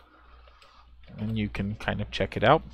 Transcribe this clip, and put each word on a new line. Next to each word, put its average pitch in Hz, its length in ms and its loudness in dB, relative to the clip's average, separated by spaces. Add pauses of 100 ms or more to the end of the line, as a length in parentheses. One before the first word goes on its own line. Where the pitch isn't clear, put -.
(1200)
And 110 200 -2
you 104 120 0
can 101 240 -2
kind 101 260 -2
of 101 100 -6
check - 280 -2
it 82 40 -4
out. 139 200 6 (120)